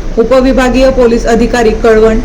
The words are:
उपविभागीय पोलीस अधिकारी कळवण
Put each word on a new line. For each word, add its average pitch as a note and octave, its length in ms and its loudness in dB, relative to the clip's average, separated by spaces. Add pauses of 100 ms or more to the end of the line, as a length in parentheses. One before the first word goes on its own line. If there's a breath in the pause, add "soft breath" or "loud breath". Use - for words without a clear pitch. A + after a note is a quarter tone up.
(180)
उपविभागीय B3+ 720 0
पोलीस A#3+ 380 0
अधिकारी A#3 420 0 (140)
कळवण A3 420 2